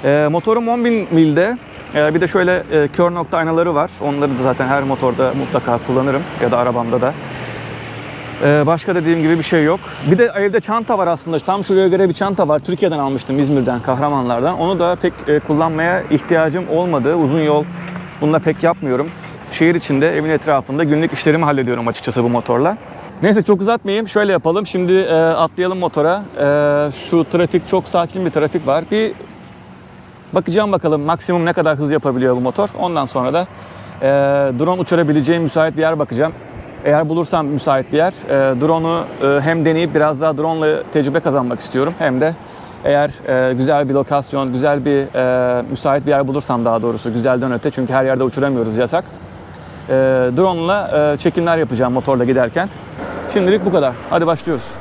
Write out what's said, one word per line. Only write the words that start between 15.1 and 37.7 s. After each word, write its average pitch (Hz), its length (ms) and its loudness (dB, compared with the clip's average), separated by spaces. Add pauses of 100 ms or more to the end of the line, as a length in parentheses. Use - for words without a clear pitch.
e, 147 120 4
kullanmaya 160 640 0
ihtiyacım 160 680 0
olmadı. 156 460 0
Uzun 156 240 2
yol 151 240 2 (580)
bunda 151 180 2
pek 156 240 -2
yapmıyorum. 156 460 0 (420)
Şehir 170 240 2
içinde, 156 420 0
evin 151 120 -2
etrafında 143 540 0
günlük 156 300 0
işlerimi 160 320 2
hallediyorum 123 420 0
açıkçası 120 360 -2
bu 120 60 2
motorla. 123 480 0 (460)
Neyse, 202 200 4
çok 196 180 2
uzatmayayım. 202 460 -2
Şöyle 208 240 2
yapalım. 175 340 0
Şimdi, 180 280 0
e, 185 220 4
atlayalım 165 640 0
motora. 170 440 0 (140)
E, 147 540 2
şu 165 320 0
trafik, 170 440 0
çok 185 200 0
sakin 175 380 -2
bir 160 60 -2
trafik 151 360 -2
var. 147 240 0
Bir 214 200 0 (1200)
bakacağım 190 380 2
bakalım 156 300 2
maksimum 170 440 0
ne 170 80 0
kadar 160 240 2
hız 143 140 -2
yapabiliyor 131 440 2
bu 123 60 -2
motor. 127 280 -2 (100)
Ondan 165 260 0
sonra 127 280 -2
da, 175 140 0 (540)
e, 135 60 2 (520)
drone 180 220 0
uçurabileceğim 165 640 2
müsait 160 340 0
bir 156 40 0
yer 160 180 2
bakacağım. 135 340 -2 (520)
Eğer 151 240 4
bulursam 160 360 0
müsait 139 480 0